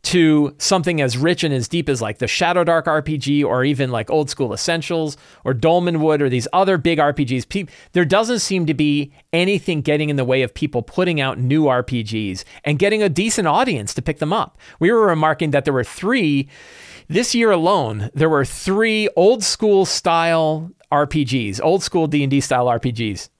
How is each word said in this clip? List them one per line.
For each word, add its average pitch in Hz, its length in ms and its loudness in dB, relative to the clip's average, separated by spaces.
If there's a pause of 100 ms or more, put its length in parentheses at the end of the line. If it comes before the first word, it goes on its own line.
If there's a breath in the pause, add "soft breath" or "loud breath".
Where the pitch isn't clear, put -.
to 156 580 2
something 170 420 0
as 127 180 0
rich 170 260 0
and 151 80 0
as 123 160 -2
deep 165 200 -2
as, 131 120 -2
like, 107 180 -6
the 120 80 -4
Shadow 175 380 0
Dark 165 240 0
R 156 140 0
P 151 160 -4
G 143 260 0
or 127 200 0
even, 139 260 0
like, - 200 -6
Old 151 200 0
School 117 240 -4
Essentials 165 640 -4 (260 soft breath)
or 127 80 -2
Dolmenwood 160 680 2
or 135 80 2
these 120 220 -2
other 185 260 2
big 165 200 0
R 147 140 2
P 147 140 -2
Gs. 123 180 -4
Pe-, 196 220 -8 (260 loud breath)
there 180 140 2
doesn't 220 320 2
seem 185 260 -2
to 151 100 0
be 147 380 0 (200 soft breath)
anything 180 500 0
getting 151 260 0
in 147 80 -2
the 135 80 0
way 131 160 2
of 123 140 -2
people 127 280 -4
putting 175 380 -2
out 135 180 -4
new 139 300 2
R 127 140 2
P 123 200 -4
Gs 104 440 -6 (180 loud breath)
and 147 140 0
getting 214 240 2
a 196 80 2
decent 196 360 -2
audience 156 460 0
to - 80 -6
pick 147 200 -6
them 156 120 -2
up. 233 240 -4 (240 loud breath)
We 170 100 2
were 226 160 4
remarking 156 440 0
that 143 140 0
there 143 100 0
were 127 100 0
three, 156 640 -2 (600 loud breath)
this 240 260 -2
year 233 160 4
alone, 151 640 0
there 156 140 2
were 143 160 2
three 214 720 0
old 208 260 4
school 202 420 2
style 165 840 0 (220)
R 147 160 2
P 151 160 -2
Gs, 110 360 -2
old 185 220 2
school 165 240 0
D 147 160 0
and 139 80 0
D 139 100 2
style 123 280 0
R 143 100 0
P 127 140 -4
Gs 110 480 -6